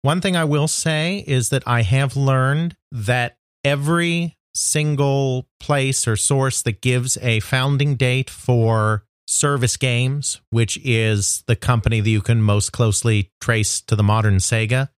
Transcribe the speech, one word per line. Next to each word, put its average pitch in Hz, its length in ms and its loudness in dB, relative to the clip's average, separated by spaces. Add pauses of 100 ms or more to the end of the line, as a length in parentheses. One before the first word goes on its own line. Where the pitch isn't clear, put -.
One 165 200 0
thing 180 140 0
I 165 80 2
will 147 240 0
say 160 580 -2
is 127 240 -2
that 135 160 -2
I 120 180 2
have 135 320 0
learned 139 600 0 (160)
that 120 460 -4 (260)
every 170 720 0 (160)
single 139 960 0 (120)
place 135 480 -2
or 113 80 2
source 135 480 0
that 110 180 -4
gives 127 360 0
a 117 220 0
founding 135 560 0
date 127 340 0
for 113 760 0 (220)
Service 143 500 0
Games, 127 640 -2 (100)
which 113 340 0
is 110 640 0
the 117 80 2
company 113 440 0
that 107 100 0
you 107 120 2
can 117 200 2
most 104 300 2
closely 107 600 0 (100)
trace 110 400 -2
to - 140 -2
the 104 80 2
modern 107 340 4
Sega 113 600 0